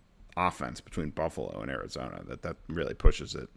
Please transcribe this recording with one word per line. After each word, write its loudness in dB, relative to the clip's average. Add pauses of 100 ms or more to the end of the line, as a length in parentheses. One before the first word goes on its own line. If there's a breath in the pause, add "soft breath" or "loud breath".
(380)
offense -2
between -4
Buffalo -4
and -6
Arizona -8
that -10
that -6 (100)
really -2
pushes 8
it -8